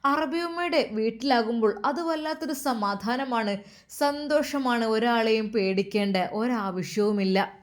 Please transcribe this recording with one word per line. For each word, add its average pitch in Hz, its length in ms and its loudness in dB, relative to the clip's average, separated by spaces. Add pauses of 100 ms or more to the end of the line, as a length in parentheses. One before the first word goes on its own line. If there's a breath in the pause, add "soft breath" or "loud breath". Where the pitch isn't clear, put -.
അറബിയുമ്മയുടെ 330 760 0 (100)
വീട്ടിലാകുമ്പോൾ 220 800 2 (120)
അത് 285 160 0
വല്ലാത്തൊരു 311 520 -4
സമാധാനമാണ്, 226 1000 -2 (380 loud breath)
സന്തോഷമാണ്, 285 920 0
ഒരാളെയും 220 680 2
പേടിക്കേണ്ട 196 680 0 (160)
ഒരാവശ്യവുമില്ല. 202 1040 0 (260)